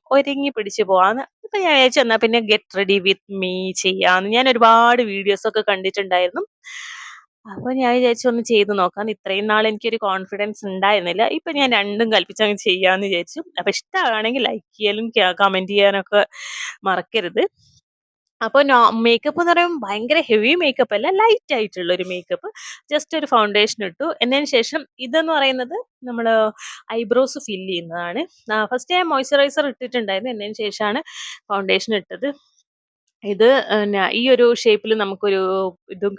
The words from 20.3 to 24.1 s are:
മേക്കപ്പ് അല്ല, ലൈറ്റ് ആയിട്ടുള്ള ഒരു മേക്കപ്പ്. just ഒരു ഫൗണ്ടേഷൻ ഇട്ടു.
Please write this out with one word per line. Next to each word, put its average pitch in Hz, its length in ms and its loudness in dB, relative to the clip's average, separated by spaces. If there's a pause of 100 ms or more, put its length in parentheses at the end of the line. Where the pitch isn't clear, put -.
മേക്കപ്പ് 269 400 0
അല്ല, 233 140 -2
ലൈറ്റ് 427 440 2
ആയിട്ടുള്ള 190 400 -2
ഒരു 180 100 -2
മേക്കപ്പ്. 180 480 -8 (420)
just 302 260 -4
ഒരു 294 60 -6
ഫൗണ്ടേഷൻ 208 600 0
ഇട്ടു. 285 360 -6